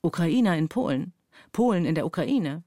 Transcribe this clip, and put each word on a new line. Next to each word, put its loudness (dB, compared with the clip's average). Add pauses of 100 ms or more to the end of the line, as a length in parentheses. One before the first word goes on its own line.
Ukrainer 2
in 0
Polen, -2 (360)
Polen 2
in 0
der -2
Ukraine -2